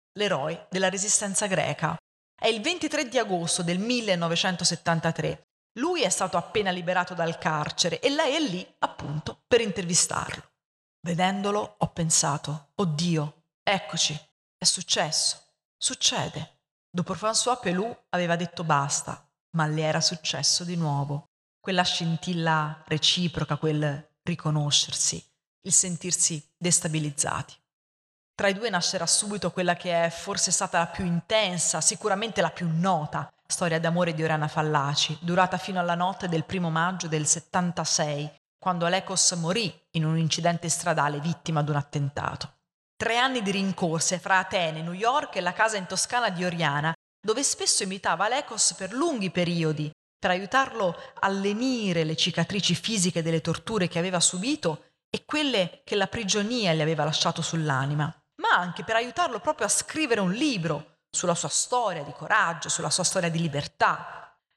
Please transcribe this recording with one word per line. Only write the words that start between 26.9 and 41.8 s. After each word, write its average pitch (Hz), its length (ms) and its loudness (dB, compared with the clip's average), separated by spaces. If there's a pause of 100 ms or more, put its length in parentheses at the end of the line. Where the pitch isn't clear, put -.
Tra 202 140 0
i 196 60 2
due 220 160 -4
nascerà 175 360 -2
subito 202 460 0
quella 175 240 0
che 170 300 0
è 170 40 2
forse 190 420 -2
stata 180 280 0
la 170 80 2
più - 180 -6
intensa, 180 760 0
sicuramente 208 600 0
la 165 80 4
più 170 220 -4
nota, 160 580 0 (160)
storia 165 340 0
d'amore 170 340 2
di 156 100 -2
Oriana 151 240 2
Fallaci, 147 760 0
durata 180 360 2
fino 185 220 -4
alla 175 160 0
notte 185 340 -2
del 160 160 0
primo 180 240 0
maggio 170 380 0
del 151 200 0
settantasei, 160 1040 0 (260)
quando 170 280 0
Alekos 185 480 2
morì 180 580 -2
in 160 140 0
un 160 120 2
incidente 165 520 0
stradale 147 500 0
vittima 160 420 -2
di 147 100 0
un 143 40 2
attentato. - 840 -4 (360)